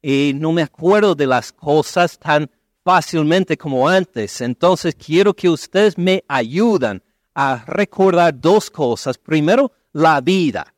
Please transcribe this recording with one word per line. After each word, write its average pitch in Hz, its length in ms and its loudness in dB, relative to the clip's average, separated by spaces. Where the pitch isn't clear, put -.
y 139 320 0
no 156 180 -2
me 165 100 0
acuerdo 185 520 0
de 143 140 -2
las 123 240 -2
cosas 156 680 -2
tan 151 320 -2
fácilmente 170 760 0
como 135 300 -2
antes. 170 540 -2
Entonces, 160 540 -2
quiero 190 380 0
que - 160 -2
ustedes 190 480 0
me 185 300 0
ayuden 135 760 -2
a 135 320 -4
recordar 175 720 0
dos 196 300 2
cosas. 127 480 -4
Primero, 175 540 0
la 156 260 2
vida. 139 580 -2